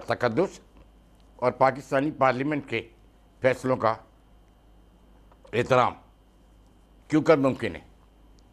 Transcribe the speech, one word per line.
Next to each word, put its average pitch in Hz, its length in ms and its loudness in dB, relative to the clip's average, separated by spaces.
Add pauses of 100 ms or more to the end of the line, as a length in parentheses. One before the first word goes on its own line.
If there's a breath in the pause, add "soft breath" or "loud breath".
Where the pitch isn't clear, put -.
तकद्दुस 120 560 -2 (800)
और 123 120 0
पाकिस्तानी 135 600 0
पार्लियामेंट 135 560 0
के 113 120 -4 (640)
फैसलों 127 340 0
का 110 220 0 (1600)
एहतराम 120 420 0 (1120)
क्यों 151 120 2
कर 156 160 6
मुमकिन 120 380 -2
है। - 120 -18 (640)